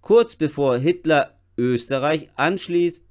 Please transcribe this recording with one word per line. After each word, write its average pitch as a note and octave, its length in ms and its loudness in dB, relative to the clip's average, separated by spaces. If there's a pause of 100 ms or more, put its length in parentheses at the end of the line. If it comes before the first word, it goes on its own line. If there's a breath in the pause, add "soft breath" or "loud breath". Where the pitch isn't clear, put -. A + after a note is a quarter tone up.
Kurz A3+ 380 2
bevor C#3+ 380 0
Hitler D#3 560 0 (240)
Österreich C3 760 -2
anschließt F3 760 -2